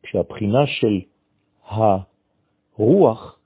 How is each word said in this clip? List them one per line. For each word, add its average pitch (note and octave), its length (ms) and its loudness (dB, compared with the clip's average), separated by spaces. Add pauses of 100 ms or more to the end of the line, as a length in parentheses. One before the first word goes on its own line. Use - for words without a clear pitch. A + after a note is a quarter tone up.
כשהבחינה G#2+ 640 -2
של G#2 340 -2 (640)
הרוח A2 1800 -2